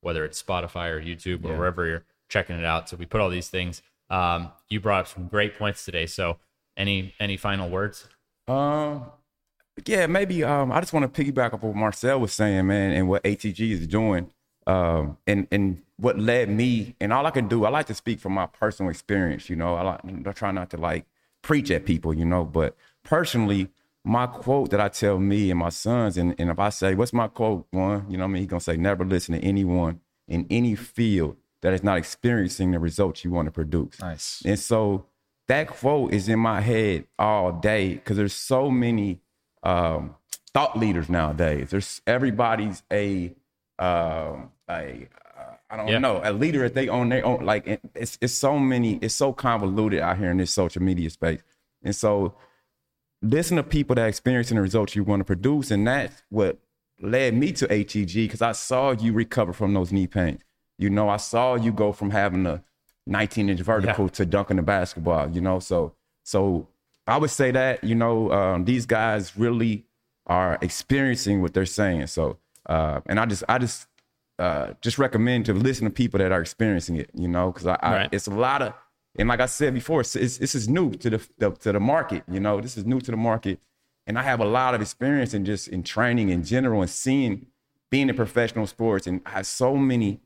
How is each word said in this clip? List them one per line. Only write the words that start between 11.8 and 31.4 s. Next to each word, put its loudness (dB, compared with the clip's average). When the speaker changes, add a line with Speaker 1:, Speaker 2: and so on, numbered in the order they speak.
Speaker 2:
was -2
saying, 2
man, 2
and 2
what 2
A 2
T -4
G -2
is -2
doing. 0
Um, 2
and, 2
and 0
what 2
led 2
me, 0
and 0
all 2
I 0
can 0
do, 2
I 4
like 0
to -6
speak -6
from -4
my 0
personal -2
experience, -2
you -4
know, 0
I -2
like, -4
I -6
try -6
not -6
to, -10
like, -4
preach 0
at 0
people, 0
you 0
know, 2
but -2
personally, 0
my 2
quote -2
that 2
I 2
tell 2
me 2
and 2
my 0
sons, 0
and, 2
and 0
if -2
I 2
say, 0
"What's 0
my 2
quote, -2
one?" 0
You -4
know 0
what -2
I 0
mean? -2
He -4
gonna -4
say, -2
"Never 2
listen 0
to -8
anyone 2
in -2
any 2
field 0